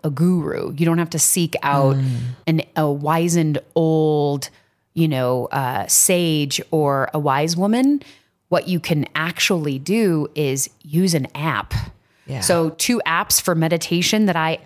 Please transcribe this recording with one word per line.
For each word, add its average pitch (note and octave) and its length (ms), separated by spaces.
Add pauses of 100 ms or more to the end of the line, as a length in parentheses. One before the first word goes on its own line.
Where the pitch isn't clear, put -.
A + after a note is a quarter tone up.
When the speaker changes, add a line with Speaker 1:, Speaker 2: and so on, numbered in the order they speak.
Speaker 1:
a D#3 80
guru. D#3+ 640
You D3+ 120
don't E3 120
have E3 120
to D#3+ 100
seek E3+ 420
out C#3 320
Speaker 2:
Mm. C3 240 (300)
Speaker 1:
an, D#3+ 140 (120)
a D3+ 160
wizened D#3 680 (180)
old, D3+ 720 (460)
you D#3+ 120
know, B2+ 400
uh, B2+ 400
sage D#3+ 760 (120)
or C#3+ 420
a D#3 60
wise D3 360
woman. B3+ 460 (460)
What E3+ 180
you F3 140
can D3+ 340
actually D#3 640
do E3+ 560
is C#3 340 (140)
use E3 320
an C3+ 200
app. C#3+ 400 (520)
Speaker 2:
Yeah. C3 140
Speaker 1:
So E3 300
two A3+ 360
apps E3+ 340
for F3+ 140
meditation E3+ 720
that F3+ 100
I D#3+ 300